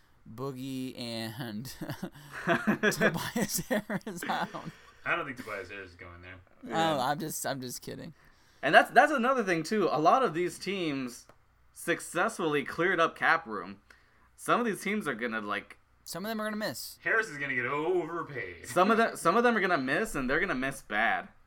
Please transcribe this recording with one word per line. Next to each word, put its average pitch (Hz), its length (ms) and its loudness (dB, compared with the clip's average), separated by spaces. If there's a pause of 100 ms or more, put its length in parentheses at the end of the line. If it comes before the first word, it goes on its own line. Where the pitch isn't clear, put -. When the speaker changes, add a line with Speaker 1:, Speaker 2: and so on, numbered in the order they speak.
(340)
Speaker 1:
Boogie 131 640 -6
and 113 640 -6
<laughs> - 60 -12 (760)
Speaker 2:
<laughs> - 0 - (460)
Speaker 1:
Tobias 190 680 0 (100)
Harris. 208 580 -4
I 175 240 0
don't 165 200 -10 (360)
Speaker 3:
I 156 80 2
don't 170 100 0
think 131 120 -10
Tobias 101 320 -8
Harris 98 220 -12
is 87 40 -20
going 87 280 -16
there. 90 100 -16 (320)
Speaker 1:
Oh, - 40 -10
Speaker 2:
Yeah. 160 360 2
Speaker 1:
I'm 147 140 0
just, 156 260 -6
I'm 135 160 -4
just 123 220 -10
kidding. 113 300 -12 (500)
Speaker 2:
And 151 100 4
that's, 226 160 10
that's 277 220 8
another 254 320 2
thing 175 180 2
too. 190 300 2
A 131 80 2
lot 208 240 6
of 185 100 2
these 170 240 -2
teams 151 680 -4 (480)
successfully 175 880 0
cleared 170 360 2
up 160 160 4
cap 156 300 2
room. 98 320 -8 (580)
Some 170 240 2
of 240 60 0
these 196 160 -2
teams 196 260 -2
are 135 60 0
gonna, 110 280 -4
like, 104 360 -6 (260)
Speaker 1:
Some 175 220 -10
of 220 40 -6
them 220 120 -4
are 214 40 -4
gonna 214 100 -6
miss. 196 480 -6
Speaker 3:
Harris 208 260 2
is 147 80 -10
gonna 139 160 -4
get 123 140 -2
overpaid. 151 1000 -4
Speaker 2:
some 180 220 4
of 220 80 4
them, 226 180 2
some 175 220 2
of 240 60 4
them 240 120 4
are 196 60 2
gonna 180 160 4
miss, 147 380 0
and 131 140 -2
they're 147 100 2
gonna 180 160 0
miss 135 260 -4
bad. 104 460 0 (200)